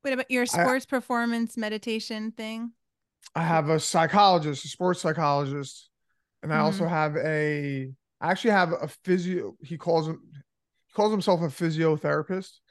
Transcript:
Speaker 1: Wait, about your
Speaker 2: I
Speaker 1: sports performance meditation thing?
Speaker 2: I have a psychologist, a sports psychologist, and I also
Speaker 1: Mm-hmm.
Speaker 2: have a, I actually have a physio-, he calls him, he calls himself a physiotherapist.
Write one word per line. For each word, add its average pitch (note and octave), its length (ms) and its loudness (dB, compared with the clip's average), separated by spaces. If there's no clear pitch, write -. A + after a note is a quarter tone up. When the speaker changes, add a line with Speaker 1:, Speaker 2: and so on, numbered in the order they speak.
Speaker 1:
Wait, C4+ 120 -2
about B3+ 160 -4
your B3 120 2
Speaker 2:
I B3+ 40 0
Speaker 1:
sports B3+ 400 0
performance A#3 680 -2
meditation A3 760 -6
thing? A3+ 400 -10
Speaker 2:
I E3 80 -2
have D#3+ 260 2
a D#3+ 100 2
psychologist, E3 840 4
a D3+ 40 -12
sports F3+ 320 -2
psychologist, C#3+ 920 -2
and D#3 100 -4
I D#3 60 4
also D#3+ 260 2
Speaker 1:
Mm-hmm. E3 80 0
Speaker 2:
have D#3 240 0
a, D3 760 -2
I D#3 100 0
actually G#3 220 2
have F3+ 200 4
a D#3 160 -4
physio-, F3+ 580 -2
he D#3+ 140 -10
calls D#3+ 320 0
him, E3 120 -8
he - 80 -20
calls G#3+ 180 4
himself F#3 280 2
a E3+ 40 0
physiotherapist. D#3 1040 0